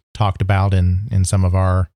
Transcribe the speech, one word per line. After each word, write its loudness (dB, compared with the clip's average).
talked -2
about 0
in, 0
in 0
some 0
of 2
our 0